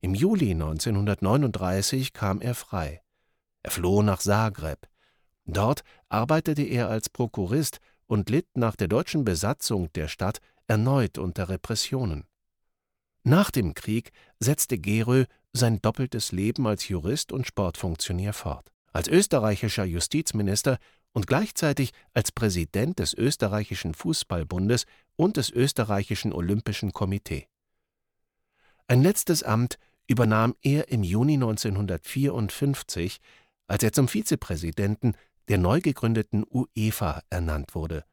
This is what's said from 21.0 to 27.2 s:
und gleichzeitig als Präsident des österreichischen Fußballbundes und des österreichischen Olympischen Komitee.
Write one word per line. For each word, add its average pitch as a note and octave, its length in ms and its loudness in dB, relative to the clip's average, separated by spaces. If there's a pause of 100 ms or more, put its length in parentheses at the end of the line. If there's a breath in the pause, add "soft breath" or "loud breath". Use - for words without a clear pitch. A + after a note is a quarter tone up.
und G#2+ 140 -2
gleichzeitig C#3+ 680 0 (200 soft breath)
als - 200 0
Präsident G#2 640 0
des - 160 0
österreichischen G#2 800 -2
Fußballbundes F#2+ 920 -2 (320 soft breath)
und A#2+ 220 2
des B2+ 100 -2
österreichischen A2 840 0
Olympischen G2+ 600 -2
Komitee. F#2+ 560 -4 (1400)